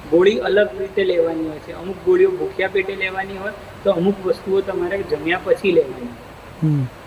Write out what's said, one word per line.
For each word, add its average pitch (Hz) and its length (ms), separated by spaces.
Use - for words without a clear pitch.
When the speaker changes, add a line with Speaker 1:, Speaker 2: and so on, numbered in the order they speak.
Speaker 1:
ગોળી 190 280
અલગ 202 400
રીતે 190 240
લેવાની 165 440
હોય 151 120
છે. - 140
અમુક 180 220
ગોળીઓ 185 260
ભૂખ્યા 190 360
પેટે 190 280
લેવાની 190 420
હોય 202 160
તો 196 80
અમુક 185 240
વસ્તુઓ 190 360
તમારે 190 420
જમ્યા 156 400
પછી 185 280
લેવાની 127 360
હોય. - 680
Speaker 2:
હમ. 139 120